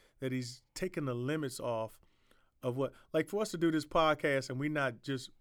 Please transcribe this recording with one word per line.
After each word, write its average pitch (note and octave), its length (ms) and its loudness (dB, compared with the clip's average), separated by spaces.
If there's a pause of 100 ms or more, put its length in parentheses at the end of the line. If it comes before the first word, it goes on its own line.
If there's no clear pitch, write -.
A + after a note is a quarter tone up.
(200)
that C3 120 -2
he's B2 300 -4 (120)
taken F#3 300 -4
the C3 100 -2
limits C3+ 460 -2
off A2+ 380 -2 (640)
of B2 160 0
what, C3 140 0 (200)
like, D#3+ 160 2
for G#3 140 -2
us G#3 80 -2
to E3+ 80 -4
do E3 120 4
this D#3 140 2
podcast D3+ 640 2
and B2+ 100 -4
we D3 120 0
not C3+ 320 0
just, C3+ 280 -4 (100)